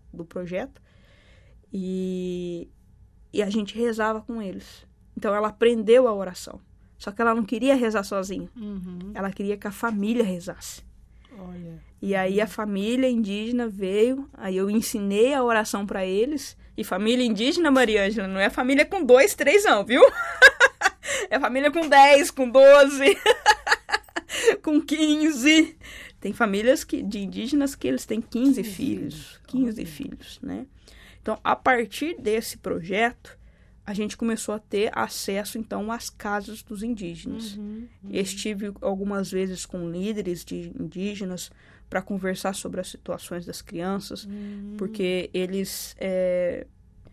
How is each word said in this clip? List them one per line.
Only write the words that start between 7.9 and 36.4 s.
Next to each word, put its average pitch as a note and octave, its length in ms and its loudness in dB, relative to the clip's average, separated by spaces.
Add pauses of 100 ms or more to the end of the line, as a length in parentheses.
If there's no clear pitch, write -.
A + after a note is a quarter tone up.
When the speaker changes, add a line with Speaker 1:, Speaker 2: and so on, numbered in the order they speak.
Speaker 1:
sozinha. F#3+ 520 -8
Speaker 2:
Uhum. F#3+ 600 -12
Speaker 1:
Ela F#3+ 160 -6
queria G3+ 260 -6
que G#3 100 -12
a G3+ 40 -8
família A3 520 -2
rezasse. F3+ 600 -8 (540)
Speaker 2:
Olha. F3 440 -16 (200)
Speaker 1:
E G3 120 -4
aí, F#3+ 260 0
a G#3+ 40 2
Speaker 2:
Uhum. A3 60 -2
Speaker 1:
família G#3+ 600 -2
indígena A3+ 580 -2
veio, G#3+ 680 0
aí F#3 220 -6
eu G3 120 0
ensinei G#3 640 2
a C4 100 0
oração G#3+ 420 -2
pra G3 200 -6
eles. A#3 500 -2 (220)
E F3 60 -8
família A3 420 0
indígena, C4+ 460 0
Maria A3 340 4
Ângela, G3 220 -2
não F#3+ 120 -6
é G3 120 2
família C#4 340 2
com F#4+ 180 -4
dois, B3+ 300 8
três, D4+ 320 4
não, A#3 200 4
viu? - 160 2
<laughs> C5 100 12 (1160)
É - 100 -2
família C4+ 320 2
com D#4+ 160 -2
dez, C#4+ 420 8
com B3+ 200 -2
doze, C#4 680 10 (600)
<laughs> - 840 -2
com D4+ 200 2
quinze. D#4 960 2 (420)
Tem G3+ 140 -6
famílias A3 500 0
que, - 180 -8
de G3+ 180 -8
indígenas A#3 560 -4
que - 120 -8
eles B3+ 180 -4
têm A3 160 -6
quinze A#3+ 400 0
Speaker 2:
Quinze - 20 -8
Speaker 1:
filhos. F3 520 -8
Speaker 2:
filhos. - 320 -20
Speaker 1:
Quinze A#3+ 340 -4
Speaker 2:
Olha. E3+ 80 -10
Speaker 1:
filhos, - 520 -16
né? A#3 240 -12 (560)
Então, A3 220 -6
a - 120 0
partir B3+ 640 -2
desse A3 380 -4
projeto, F#3 800 -6 (480)
a A3 80 -10
gente G#3 240 -6
começou A3 380 -4
a G#3+ 40 -10
ter G#3 340 -4
acesso, G#3 640 -6
então, G#3 340 -8
às A#3 180 -10
casas G#3 540 -8